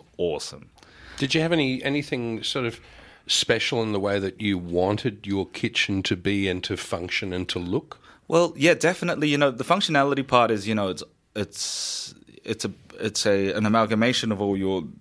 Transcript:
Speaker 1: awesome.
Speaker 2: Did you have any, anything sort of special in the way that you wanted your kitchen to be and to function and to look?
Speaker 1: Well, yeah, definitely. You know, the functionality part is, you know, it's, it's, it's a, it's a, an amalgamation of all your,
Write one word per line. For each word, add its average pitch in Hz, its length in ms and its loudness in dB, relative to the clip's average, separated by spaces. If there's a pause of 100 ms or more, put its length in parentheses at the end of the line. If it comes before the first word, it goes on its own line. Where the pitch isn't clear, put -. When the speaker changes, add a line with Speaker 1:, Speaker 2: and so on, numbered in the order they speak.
(160)
Speaker 1:
awesome. 76 540 -4 (480)
Speaker 2:
Did 135 160 -2
you 160 80 2
have 165 100 0
any, 131 320 2
anything 127 580 -4
sort 131 240 -4
of 113 140 -6 (460)
special - 580 2
in 107 80 -2
the 101 80 0
way 101 180 0
that 98 220 -4
you 101 180 2
wanted 95 680 0
your 98 200 -2
kitchen - 580 -2
to 98 120 0
be 98 320 0
and 90 160 -2
to 95 120 -4
function 90 560 -6
and 92 180 -4
to - 100 -4
look? 95 380 -4 (280)
Speaker 1:
Well, 165 300 2
yeah, 151 180 6
definitely. 160 540 0
You 143 100 2
know, 143 120 6
the 120 120 -6
functionality 143 640 2
part 120 240 4
is, 101 160 0
you 110 80 0
know, 101 140 0
it's, - 160 -6 (320)
it's, - 760 -6 (280)
it's - 220 -4
a, 101 80 -4 (260)
it's - 280 -2
a, 98 260 4
an 107 140 0
amalgamation 113 680 4
of 98 80 -4
all 101 160 2
your, 95 280 0 (160)